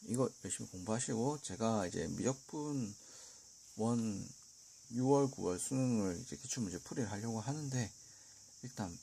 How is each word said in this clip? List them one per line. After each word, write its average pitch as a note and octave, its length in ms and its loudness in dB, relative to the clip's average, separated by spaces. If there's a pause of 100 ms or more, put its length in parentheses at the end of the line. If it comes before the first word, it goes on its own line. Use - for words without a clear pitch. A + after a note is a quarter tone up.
이거 A#2+ 260 2 (160)
열심히 A2 240 -6
공부하시고 A#2 720 0
제가 G#2+ 460 2
이제 F2 200 0
미적분 C3 880 0 (840)
원 A2 520 2 (640)
유월, C3+ 400 6
구월 F2+ 280 0
수능을 A2 600 2
이제 D2 160 -8
기출문제 F2+ 460 -4
풀이를 A#2+ 280 -2
하려고 A2 300 -2
하는데 C3 500 -2 (720)
일단 F#2+ 400 -6